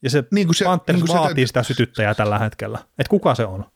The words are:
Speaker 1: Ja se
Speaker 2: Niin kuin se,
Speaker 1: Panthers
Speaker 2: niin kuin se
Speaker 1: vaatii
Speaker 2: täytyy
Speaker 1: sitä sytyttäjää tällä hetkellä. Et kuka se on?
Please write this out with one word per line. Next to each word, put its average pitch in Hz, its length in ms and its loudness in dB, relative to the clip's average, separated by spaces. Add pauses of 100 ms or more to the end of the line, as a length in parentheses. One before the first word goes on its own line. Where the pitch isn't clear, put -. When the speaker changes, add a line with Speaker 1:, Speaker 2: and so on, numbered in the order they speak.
Speaker 1:
Ja 135 80 -2
se 139 220 2
Speaker 2:
Niin 202 160 2
kuin 165 80 2
se, 196 100 2
Speaker 1:
Panthers 180 300 0
Speaker 2:
niin 175 60 2
kuin 165 60 0
se 165 60 0
Speaker 1:
vaatii 165 160 2
Speaker 2:
täytyy 131 180 0
Speaker 1:
sitä 123 160 -2
sytyttäjää 113 520 -2
tällä 104 240 0
hetkellä. 110 400 -6 (200)
Et - 80 -2
kuka 190 280 2
se 117 100 -2
on? 95 200 -8 (100)